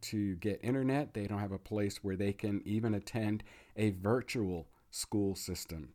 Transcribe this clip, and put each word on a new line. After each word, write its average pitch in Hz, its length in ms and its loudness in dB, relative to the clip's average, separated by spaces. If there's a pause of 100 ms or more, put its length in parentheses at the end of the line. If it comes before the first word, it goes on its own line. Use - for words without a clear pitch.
to 101 360 -2
get 98 260 -2
internet, 135 500 2
they 104 140 -2
don't 104 120 0
have 101 120 -2
a 95 80 -4
place 104 440 -2
where 98 120 0
they 101 180 2
can 101 320 0
even 110 280 2
attend 107 500 0 (320)
a 107 160 4
virtual 98 760 0 (220)
school 98 460 0
system. 85 600 -6